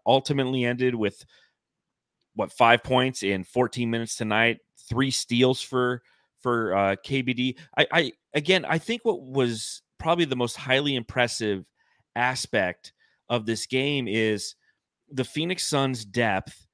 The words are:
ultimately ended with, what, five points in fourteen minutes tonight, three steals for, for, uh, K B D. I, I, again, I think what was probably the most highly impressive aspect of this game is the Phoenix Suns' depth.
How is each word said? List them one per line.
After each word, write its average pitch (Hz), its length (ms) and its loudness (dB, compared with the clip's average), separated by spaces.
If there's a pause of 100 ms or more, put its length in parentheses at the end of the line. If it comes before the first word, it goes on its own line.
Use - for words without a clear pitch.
ultimately 131 580 0
ended 123 300 0
with, 107 300 -2 (1080)
what, 104 160 -2
five 117 320 6
points 127 400 0
in 98 220 0
fourteen 123 460 -2
minutes 117 260 -4
tonight, 110 420 2 (300)
three 131 220 0
steals 123 500 2
for, 123 420 -2 (380)
for, 113 340 0
uh, 98 300 2
K 139 180 -2
B 127 120 -2
D. 123 220 -2 (200)
I, 151 160 4
I, 160 200 0 (220)
again, 156 300 2
I 160 140 0
think 226 260 -6
what 214 180 0
was 127 600 -2 (160)
probably 170 260 0
the 131 120 -2
most 120 200 -2
highly 135 400 0
impressive 113 680 -2 (520)
aspect 120 760 -2 (360)
of 117 160 0
this 110 220 -4
game 135 420 -2
is 110 460 -2 (560)
the 131 140 -2
Phoenix 170 420 -4
Suns' 135 380 0
depth. 101 580 -2 (120)